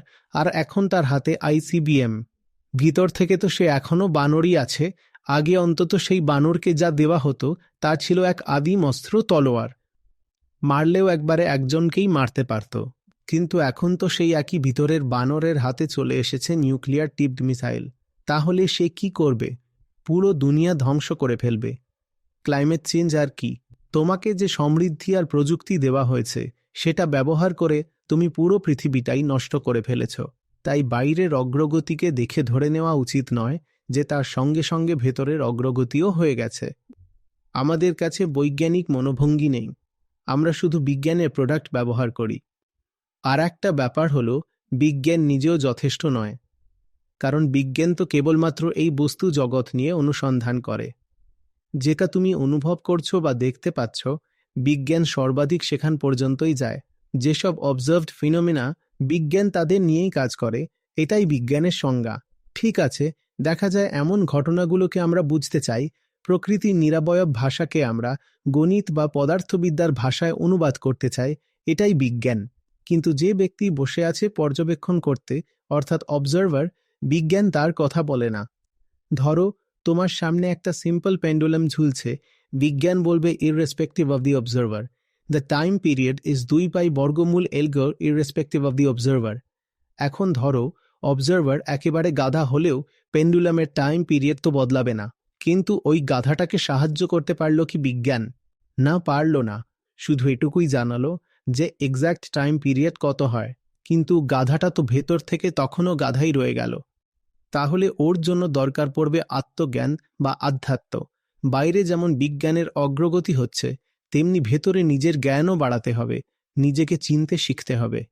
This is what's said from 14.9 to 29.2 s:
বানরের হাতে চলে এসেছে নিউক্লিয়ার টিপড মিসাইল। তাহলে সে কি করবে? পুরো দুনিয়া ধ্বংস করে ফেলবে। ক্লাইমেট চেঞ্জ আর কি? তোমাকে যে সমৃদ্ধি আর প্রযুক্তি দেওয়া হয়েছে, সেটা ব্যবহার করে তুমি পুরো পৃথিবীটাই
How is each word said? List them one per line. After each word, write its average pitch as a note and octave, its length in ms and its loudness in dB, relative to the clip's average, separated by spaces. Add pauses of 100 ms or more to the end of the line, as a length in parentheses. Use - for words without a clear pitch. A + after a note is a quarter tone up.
বানরের C#3+ 540 0
হাতে C3 300 -2
চলে C3 320 -2
এসেছে C3+ 360 -2
নিউক্লিয়ার C#3 520 0 (100)
টিপড C3 240 -2
মিসাইল। B2 480 -4 (360)
তাহলে F3 420 2
সে E3+ 220 0
কি G3 200 -6
করবে? C#3 420 0 (540)
পুরো F#3 280 2
দুনিয়া D3+ 400 2
ধ্বংস C#3+ 380 0
করে B2+ 260 -2
ফেলবে। A#2+ 380 -4 (680)
ক্লাইমেট D3 420 0
চেঞ্জ E3 300 0
আর D3 120 2 (100)
কি? A#2+ 180 -6 (360)
তোমাকে F#3 420 0
যে F#3+ 140 -2
সমৃদ্ধি D#3+ 680 0
আর F3 100 2
প্রযুক্তি D#3 520 0
দেওয়া C3+ 260 2
হয়েছে, B2 480 -2 (220)
সেটা E3 320 -2
ব্যবহার D#3 480 0
করে D#3 300 0 (260)
তুমি E3 200 2
পুরো F3 300 2
পৃথিবীটাই C3 640 0